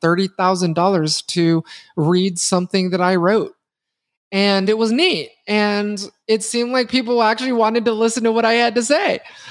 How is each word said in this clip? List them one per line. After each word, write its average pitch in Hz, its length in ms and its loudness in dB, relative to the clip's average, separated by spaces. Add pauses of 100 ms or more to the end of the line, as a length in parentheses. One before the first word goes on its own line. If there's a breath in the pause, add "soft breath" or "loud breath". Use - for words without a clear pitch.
thirty 175 260 0
thousand 185 460 0
dollars 170 500 0
to 165 400 0 (320 loud breath)
read 175 440 0
something 185 500 0
that 180 120 -2
I 185 140 2
wrote. 180 380 0 (800)
And 196 360 2
it 220 100 0
was 220 140 0
neat. 247 380 0 (180)
And 208 560 -2 (240)
it 220 160 0
seemed 240 280 -4
like 254 180 0
people 240 320 0
actually 226 320 0
wanted 226 320 2
to 233 80 0
listen 226 300 0
to 226 80 2
what 226 120 0
I 226 100 0
had 233 220 0
to 240 80 0
say. 311 360 0 (320 loud breath)